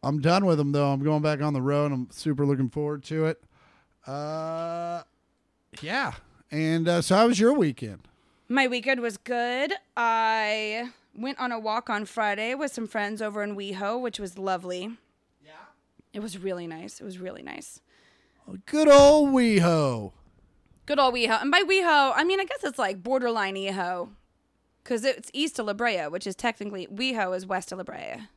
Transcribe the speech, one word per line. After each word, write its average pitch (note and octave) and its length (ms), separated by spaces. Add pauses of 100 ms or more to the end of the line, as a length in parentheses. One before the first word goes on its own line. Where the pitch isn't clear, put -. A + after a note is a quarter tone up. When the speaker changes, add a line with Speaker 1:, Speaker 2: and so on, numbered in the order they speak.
Speaker 1:
I'm C#3+ 180
done F3+ 240
with E3 140
'em, C#3+ 140
though. C#3+ 180
I'm C#3 120
going D3+ 200
back D3+ 180
on D3 120
the C3+ 80
road. C#3+ 300
I'm B2+ 200
super C#3+ 340
looking C3+ 240
forward D3 360
to D#3 200
it. D#3+ 180 (640)
Uh, E3 960 (800)
yeah. G3+ 320 (380)
And, D#3+ 360
uh, F3 140
so G3 140
how A3 120
was A3 120
your A#3 140
weekend? C3 540 (400)
Speaker 2:
My C4 200
weekend B3 340
was A3+ 160
good. B3 560 (240)
I A3 960 (240)
went C4 240
on B3 120
a A3+ 80
walk A3 300
on G#3+ 160
Friday G#3+ 480
with C#4 180
some A3+ 160
friends G#3+ 340
over G#3+ 220
in G#3 120
WeHo, G3+ 440
which B3 200
was F#3+ 180
lovely. F#3 600 (460)
Speaker 1:
Yeah. D3 80 (600)
Speaker 2:
It G#3 60
was G#3 180
really F3+ 300
nice. E3 340
It - 40
was F#3+ 120
really F#3 260
nice. - 380 (840)
Speaker 1:
Good D4+ 240
old C#4+ 400
WeHo. E3+ 840 (760)
Speaker 2:
Good C#4+ 140
old C4 160
WeHo. A3+ 260
And C4+ 80
by F4+ 140
WeHo, D#4+ 520
I D4 100
mean, F#4+ 160
I - 20
guess C5+ 200
it's, C#4 140
like, G3 240
borderline A#3 540
eHo. F#3+ 540 (720)
'Cause A#3 220
it's - 280
east C#4+ 260
of A3+ 80
La G#3 60
Brea, G3+ 360
which F3 180
is F#3+ 80
technically, G#3 520
WeHo G#3+ 500
is F#3 80
west F#3 260
of F#3 60
La F3+ 80
Brea. - 500